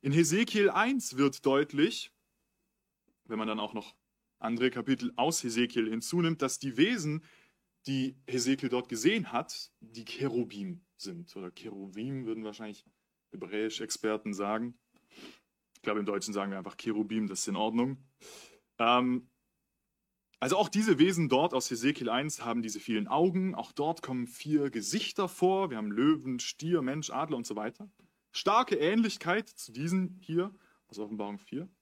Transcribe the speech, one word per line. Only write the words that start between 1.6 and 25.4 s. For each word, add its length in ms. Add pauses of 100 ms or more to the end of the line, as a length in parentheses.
wenn 140
man 80
dann 120
auch 140
noch 220 (440)
andere 300
Kapitel 460
aus 280
Hesekiel 460
hinzunimmt, 520
dass 180
die 180
Wesen, 460 (640)
die 280 (120)
Hesekiel 420
dort 200
gesehen 420
hat, 480
die 260
Cherubim 760 (160)
sind. 380
Oder 160
Cherubim 760
würden 180
wahrscheinlich 420 (460)
Hebräisch-Experten 1040
sagen. 440 (1000)
Ich 60
glaube, 180
im 60
Deutschen 280
sagen 180
wir 60
einfach 200
Cherubim, 500
das 140
ist 60
in 80
Ordnung. 420 (800)
Ähm, 500 (1120)
also 180
auch 120
diese 300
Wesen 300
dort 260
aus 160
Hesekiel 380
eins 360
haben 160
diese 180
vielen 280
Augen. 480
Auch 160
dort 320
kommen 240
vier 420
Gesichter 580
vor. 440